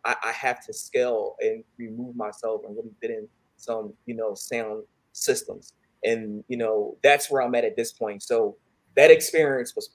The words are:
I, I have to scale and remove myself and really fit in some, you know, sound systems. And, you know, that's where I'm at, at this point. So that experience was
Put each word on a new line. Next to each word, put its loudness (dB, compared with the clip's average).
I, 0
I -4
have -4
to -16
scale -2
and -2
remove -10
myself -6
and -12
really -12
fit -6
in -8
some, -8
you -8
know, -4
sound -8
systems. -4
And, -4
you -6
know, -2
that's 6
where 2
I'm -2
at, 2
at -2
this -4
point. -8
So 0
that 10
experience 4
was -8